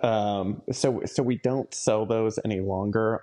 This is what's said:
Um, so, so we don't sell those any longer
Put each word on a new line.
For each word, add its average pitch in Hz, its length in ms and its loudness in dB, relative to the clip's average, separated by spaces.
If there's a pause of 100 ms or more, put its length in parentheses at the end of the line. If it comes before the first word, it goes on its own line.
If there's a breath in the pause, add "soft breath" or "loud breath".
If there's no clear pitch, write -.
Um, 104 600 0 (100)
so, 123 340 0
so - 160 0
we 123 160 0
don't 127 360 -2
sell 110 320 2
those 110 380 0
any 104 160 -2
longer 101 640 0